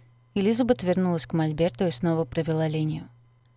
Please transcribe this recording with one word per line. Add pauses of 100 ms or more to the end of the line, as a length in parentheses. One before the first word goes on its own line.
(340)
Элизабет
вернулась
к
мольберту
и
снова
провела
линию. (500)